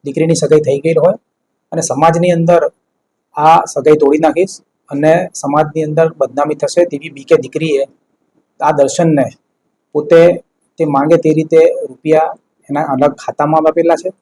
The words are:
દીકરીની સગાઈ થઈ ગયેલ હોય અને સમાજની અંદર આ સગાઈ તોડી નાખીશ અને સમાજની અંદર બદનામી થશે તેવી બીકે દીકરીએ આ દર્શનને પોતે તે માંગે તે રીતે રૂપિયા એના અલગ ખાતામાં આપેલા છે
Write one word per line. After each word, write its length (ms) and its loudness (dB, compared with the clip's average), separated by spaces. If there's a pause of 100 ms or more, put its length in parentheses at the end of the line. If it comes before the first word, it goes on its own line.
દીકરીની 320 -2
સગાઈ 240 2
થઈ 200 -2
ગયેલ 180 -2
હોય 160 2 (580)
અને 100 -6
સમાજની 500 0
અંદર 400 0 (640)
આ 300 2
સગાઈ 280 0
તોડી 240 2
નાખીશ 440 -2 (280)
અને 460 0
સમાજની 480 -2
અંદર 300 -2
બદનામી 420 -4
થશે 300 0
તેવી 240 -10
બીકે 260 -2
દીકરીએ 500 -4 (800)
આ 80 0
દર્શનને 520 0 (680)
પોતે 440 4 (400)
તે 80 -2
માંગે 320 0
તે 160 0
રીતે 540 0
રૂપિયા 460 -2 (360)
એના 120 -4
અલગ 340 -2
ખાતામાં 540 -2
આપેલા 260 0
છે 140 -8 (120)